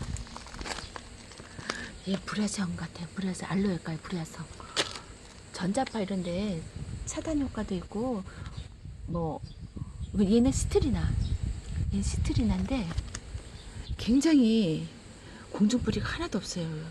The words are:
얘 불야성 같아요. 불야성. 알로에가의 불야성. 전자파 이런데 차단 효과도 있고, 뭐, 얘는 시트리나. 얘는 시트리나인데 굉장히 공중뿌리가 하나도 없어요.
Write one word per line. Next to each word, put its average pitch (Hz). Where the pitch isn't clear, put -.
얘 190
불야성 202
같아요. 170
불야성. 185
알로에가의 175
불야성. 165
전자파 220
이런데 185
차단 311
효과도 226
있고, 208
뭐, 160
얘는 233
시트리나. 233
얘는 196
시트리나인데 202
굉장히 226
공중뿌리가 214
하나도 330
없어요. 170